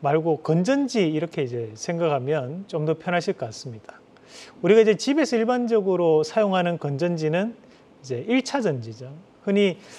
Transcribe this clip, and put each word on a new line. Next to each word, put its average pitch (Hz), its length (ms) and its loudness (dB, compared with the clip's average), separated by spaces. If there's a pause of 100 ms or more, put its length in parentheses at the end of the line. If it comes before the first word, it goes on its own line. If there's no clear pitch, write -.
말고 156 380 2
건전지 214 680 0
이렇게 156 360 -2
이제 120 320 -6
생각하면 151 920 -2
좀 156 160 -4
더 160 100 0
편하실 175 400 -2
것 131 120 -8
같습니다. - 540 -16 (640)
우리가 202 180 8
이제 214 160 6
집에서 277 400 0
일반적으로 208 840 2
사용하는 180 560 0
건전지는 165 760 -2 (460)
이제 127 260 -6
일 247 160 2
차 277 160 -4
전지죠. 123 520 -4 (300)
흔히, 202 360 2 (200)